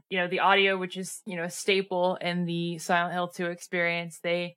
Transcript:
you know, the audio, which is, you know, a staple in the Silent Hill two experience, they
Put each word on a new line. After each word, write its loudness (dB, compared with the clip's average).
you -2
know, 0
the 0
audio, 6
which -6
is, -10
you -8
know, -2
a -4
staple 0
in 0
the -2
Silent 0
Hill -2
two -6
experience, -4
they -2